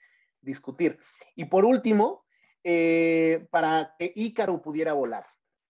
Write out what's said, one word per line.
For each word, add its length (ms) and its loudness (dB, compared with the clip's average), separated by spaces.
discutir. 560 -6
Y 100 -10
por 180 2
último, 640 2
eh, 840 2
para 480 0
que 160 -6
Ícaro 460 -4
pudiera 320 -4
volar, 320 -4